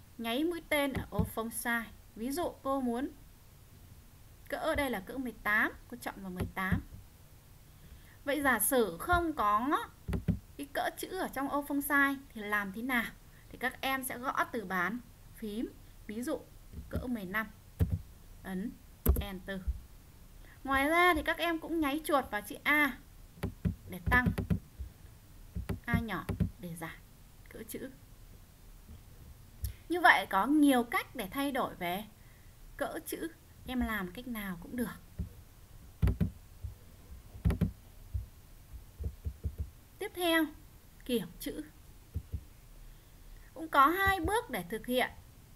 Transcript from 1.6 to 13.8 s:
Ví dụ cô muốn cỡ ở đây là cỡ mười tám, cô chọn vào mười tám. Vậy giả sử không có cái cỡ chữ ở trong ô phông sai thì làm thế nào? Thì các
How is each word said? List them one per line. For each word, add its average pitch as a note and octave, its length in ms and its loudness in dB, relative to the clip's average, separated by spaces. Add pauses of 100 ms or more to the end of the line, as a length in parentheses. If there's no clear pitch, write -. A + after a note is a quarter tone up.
Ví A3+ 160 -4
dụ D#4+ 220 -2 (100)
cô C4+ 180 0
muốn B3 280 0 (1400)
cỡ C4+ 80 -4
ở D#4 180 0
đây C#4 140 2
là A3 100 -2
cỡ A#3 180 -10
mười B3+ 160 -6 (100)
tám, A3+ 280 2 (200)
cô A#3+ 100 -12
chọn - 160 -8
vào F#3+ 140 -10
mười F3+ 240 -4
tám. F#3+ 260 0 (1400)
Vậy C#4+ 160 0
giả B3+ 180 4
sử A3+ 380 4
không F4 360 2
có A#3 460 4 (800)
cái C#4+ 160 -8
cỡ - 240 0
chữ - 100 -8
ở F#4 200 -4
trong C4+ 220 -2
ô C#4+ 120 0
phông C#4+ 200 -2
sai C#4 360 4 (160)
thì A3 80 -8
làm G#3 300 -2
thế G#3 100 -8
nào? B3 220 2 (460)
Thì - 80 -16
các B3+ 240 -2